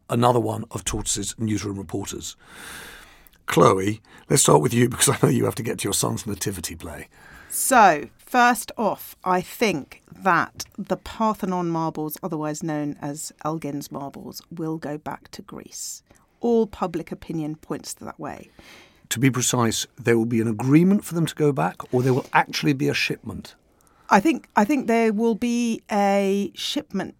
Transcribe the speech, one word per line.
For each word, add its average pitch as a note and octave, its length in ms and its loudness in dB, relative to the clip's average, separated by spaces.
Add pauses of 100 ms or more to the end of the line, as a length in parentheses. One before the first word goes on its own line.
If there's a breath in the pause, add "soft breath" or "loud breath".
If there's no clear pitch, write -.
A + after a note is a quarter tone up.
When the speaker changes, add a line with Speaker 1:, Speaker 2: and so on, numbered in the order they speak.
(100)
Speaker 1:
another A#2+ 300 4
one G#2+ 320 -4
of A2 120 -8
Tortoise's G2+ 540 -4
newsroom G#2 400 -2
reporters. - 580 -8 (1080 loud breath)
Chloe, G#2+ 560 4 (260 loud breath)
let's C#3+ 140 4
start D3+ 180 6
with C#3+ 140 0
you A#2+ 140 6
because - 200 0
I B2+ 140 0
know C#3 60 4
you A#2 160 2
have G#2+ 120 -2
to - 60 -10
get A2+ 160 -6
to - 60 -8
your G2 100 -2
son's A#2 320 -2
nativity G2 480 -8
play. D#2 340 -14 (400 loud breath)
Speaker 2:
So, G3 600 4 (100)
first A#3+ 580 2
off, F#3 480 -4
I F#3 160 2
think - 600 -4 (100)
that F3 520 0 (120)
the A3 200 -4
Parthenon F#3+ 760 -2
marbles, D#3 520 -4
otherwise D3+ 400 -6
known D3 380 -4
as D3 320 -10 (120)
Elgin's D3+ 480 -6
marbles, C3+ 580 -12
will D#3+ 280 -6
go D3+ 200 -8
back - 320 -12
to - 120 -16
Greece. - 600 -14 (380 soft breath)
All A#3 260 2
public F3 460 -8
opinion D#3 440 -6
points - 380 -10
that - 240 -16
way. C#3 320 -12 (600 loud breath)
Speaker 1:
To A#2 100 -2
be C#3 100 6
precise, A#2 560 0 (100)
there A#2 220 2
will A2+ 80 2
be A2+ 140 0
an A2 80 0
agreement D3 560 4
for E3 100 -10
them E3 120 0
to - 80 -6
go D3 180 2
back, D#3+ 300 -4 (120)
or B2+ 80 2
there C3 100 4
will B2 200 0
actually D#3 400 2
be C#3 160 0
a C3+ 60 0
shipment? - 600 -6 (560 soft breath)
Speaker 2:
I G3+ 100 8
think, D#4+ 360 0
I G#3 80 6
think C#4+ 220 0
there A3+ 260 2
will A3+ 240 0
be A#3+ 540 -2
a G3+ 640 2
shipment - 640 -6